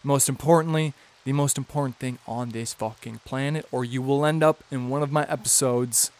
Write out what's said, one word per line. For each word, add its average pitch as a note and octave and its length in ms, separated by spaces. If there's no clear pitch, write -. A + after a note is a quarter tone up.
Most C#3 240
importantly, D#3 640
the C3+ 80
most C#3+ 260
important C#3 420
thing B2+ 280
on A#2+ 220
this A2+ 240
fucking A2 500
planet, C#3 480
or B2+ 140
you B2+ 160
will C#3 240
end D#3 180
up D#3 260
in B2 200
one C#3 120
of C#3 100
my D3+ 120
episodes. B2 960